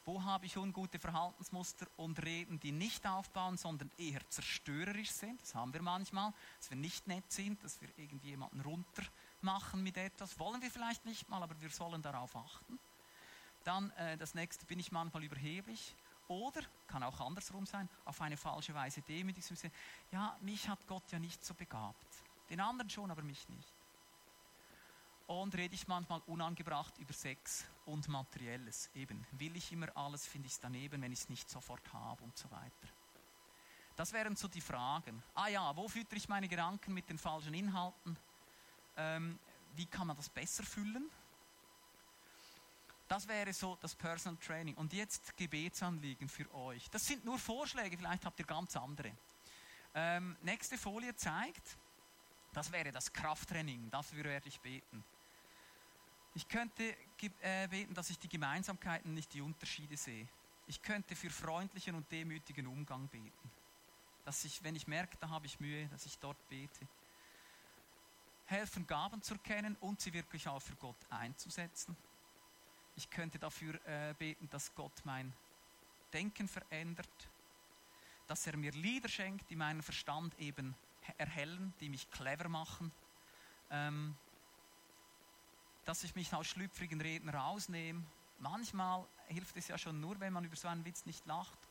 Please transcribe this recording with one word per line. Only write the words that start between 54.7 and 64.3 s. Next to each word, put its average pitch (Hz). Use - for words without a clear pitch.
Ich 165
könnte 226
ge-, 208
äh, 190
beten, 190
dass 175
ich 170
die -
Gemeinsamkeiten, 165
nicht 156
die 143
Unterschiede 147
sehe. 113
Ich -
könnte 202
für 170
freundlichen 180
und 156
demütigen 156
Umgang 135
beten. 113
Dass -